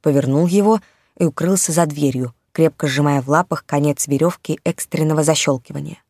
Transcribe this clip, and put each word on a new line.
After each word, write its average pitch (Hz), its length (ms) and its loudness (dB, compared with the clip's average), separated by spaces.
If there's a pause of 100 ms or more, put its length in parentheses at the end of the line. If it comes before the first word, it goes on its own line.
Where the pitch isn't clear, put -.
повернул 139 460 2
его 208 320 2 (360)
и 180 80 0
укрылся 175 460 -2
за 165 160 2
дверью, 135 480 -2 (160)
крепко 160 380 0
сжимая 143 340 0
в 131 60 -10
лапах 160 360 0
конец 147 440 -2
верёвки 147 560 -2
экстренного 156 580 -2
защёлкивания. 147 760 -2 (120)